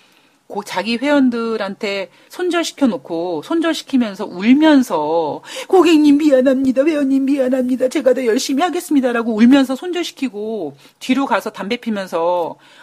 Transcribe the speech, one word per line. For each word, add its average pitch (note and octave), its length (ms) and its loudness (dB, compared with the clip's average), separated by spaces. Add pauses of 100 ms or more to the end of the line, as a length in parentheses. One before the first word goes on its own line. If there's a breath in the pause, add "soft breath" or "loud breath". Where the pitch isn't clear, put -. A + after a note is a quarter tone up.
(480 soft breath)
고-, G3+ 160 -10
자기 A3+ 320 -4
회원들한테 A3+ 1160 -2 (180 soft breath)
손절시켜놓고, G3+ 1120 -4
손절시키면서 B3 840 -4
울면서 F3+ 1160 2 (260 loud breath)
"고객님 D4+ 500 6
미안합니다. C4+ 680 2
회원님 C#4 420 0
미안합니다. B3+ 640 0
제가 B3+ 260 2
더 C4 120 -2
열심히 C4 360 0
하겠습니다."라고 C4 720 0
울면서 B3+ 420 4
손절시키고 A3+ 1000 -8 (220 soft breath)
뒤로 C4 280 -2
가서 G#3 240 -2
담배 G3 260 -8
피면서 F3+ 800 -4 (260 loud breath)